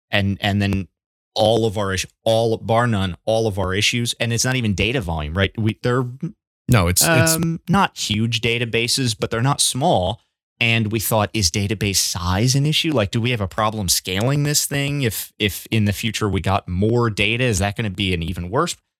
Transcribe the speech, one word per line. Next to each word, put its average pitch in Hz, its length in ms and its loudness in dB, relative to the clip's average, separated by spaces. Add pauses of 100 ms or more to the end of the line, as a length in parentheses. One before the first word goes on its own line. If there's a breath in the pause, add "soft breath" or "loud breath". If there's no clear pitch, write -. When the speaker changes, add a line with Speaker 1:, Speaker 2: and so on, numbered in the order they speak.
Speaker 1:
and, 101 300 0
and 101 220 0
then 98 260 -2 (460)
all 110 320 4
of 107 120 -2
our 98 160 -2
ish-, 92 120 -4 (180)
all, 113 320 2
bar 113 320 0
none, 95 380 -2
all 113 220 2
of 98 120 -2
our 92 140 -2
issues, 117 480 0
and 117 100 0
it's 117 140 0
not 127 100 0
even 113 200 0
data 110 260 0
volume, 78 320 -4
right? 98 240 2
We, 110 260 -2
they're, 123 220 0 (640)
Speaker 2:
No, 98 180 6
it's, 90 180 2
it's 160 300 4
Speaker 1:
um, 165 320 -2
not 190 300 2
huge 113 420 -2
databases, 117 800 0
but 120 100 -4
they're 113 120 -2
not 117 180 0
small. 131 640 0 (360)
And 113 320 2
we 110 120 -2
thought, 104 320 0
"Is 107 180 0
database 98 460 -2
size 92 580 0
an 139 100 2
issue? 156 280 0
Like, 104 180 2
do 120 80 0
we 120 120 0
have 110 100 -2
a 95 60 -2
problem 107 420 -2
scaling 123 540 0
this 147 220 0
thing 143 360 -2
if, - 360 -4
if - 320 -2
in 113 140 2
the 104 80 2
future 107 380 -4
we 95 100 0
got 95 300 -2
more 113 400 0
data, 110 340 0
is 107 160 0
that 98 160 0
gonna 113 140 -4
be 92 240 -2
an 82 100 -2
even 87 260 -6
worse?" 151 280 -2 (220)